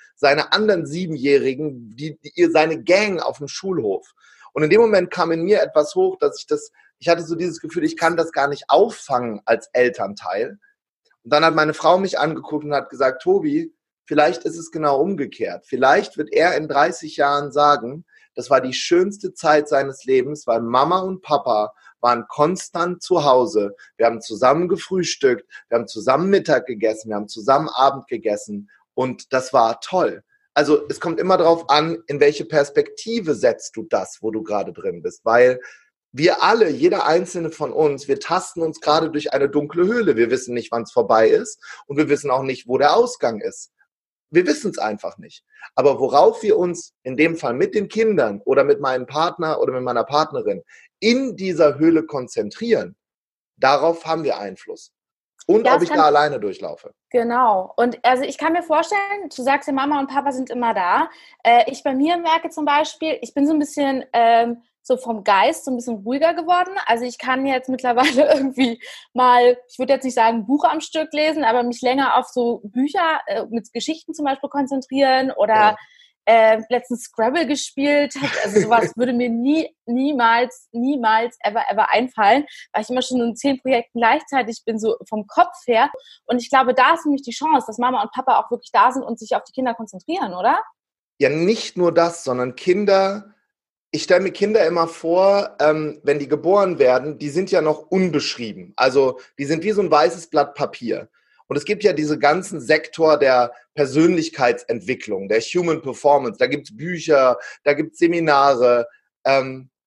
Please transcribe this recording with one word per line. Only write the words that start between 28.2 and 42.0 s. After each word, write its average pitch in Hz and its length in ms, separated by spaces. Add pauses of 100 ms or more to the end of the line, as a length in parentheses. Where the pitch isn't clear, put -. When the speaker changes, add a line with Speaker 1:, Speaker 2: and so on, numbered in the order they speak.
Speaker 1:
und 127 380
das 127 200
war 117 280
toll." 170 420 (320)
Also 147 340
es 143 120
kommt 165 200
immer 185 160
darauf 165 320
an, 156 380
in 143 140
welche 147 240
Perspektive 156 920
setzt 113 420
du 113 60
das, 104 400
wo 110 80
du 107 120
gerade 101 300
drin 87 300
bist. 87 220
Weil 123 360 (520)
wir 147 300
alle, 202 280
jeder 165 360
einzelne 170 440
von 151 220
uns, 147 360
wir 135 100
tasten 170 440
uns 160 180
gerade 156 300
durch 151 220
eine 139 160
dunkle 147 380
Höhle. 208 300
Wir 113 140
wissen 123 240
nicht, 117 180
wann's 117 200
vorbei 113 360
ist - 340 (240)
und 139 100
wir 147 120